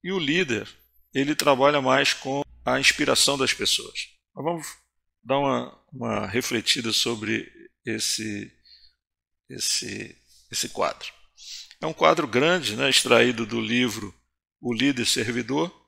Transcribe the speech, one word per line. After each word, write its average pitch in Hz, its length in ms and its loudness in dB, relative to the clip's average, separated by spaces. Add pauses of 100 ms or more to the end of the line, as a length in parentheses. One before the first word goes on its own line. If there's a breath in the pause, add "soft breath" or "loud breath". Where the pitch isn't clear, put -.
e 180 120 -6
o 196 60 0
líder, 143 500 0 (440)
ele 139 220 0
trabalha 143 480 4
mais 131 300 4
com 139 320 -4 (200)
a 127 140 0
inspiração 139 580 2
das 131 160 2
pessoas. - 560 -4 (240)
Mas - 120 -12
vamos 165 220 -4 (580)
dar 135 160 0
uma, 131 520 -2
uma 113 360 -4
refletida 113 640 -2
sobre 110 580 -2 (340)
esse, 110 680 -6 (960 soft breath)
esse, - 680 -6 (360)
esse - 160 -4
quadro. - 400 -4 (720 loud breath)
É 156 60 -6
um 160 60 -4
quadro 160 360 4
grande, 139 480 0
né, 135 120 0
extraído 120 560 4
do 117 160 -4
livro 110 540 -2 (460)
O 120 140 -4
Líder 123 320 0
Servidor 123 640 -2 (180)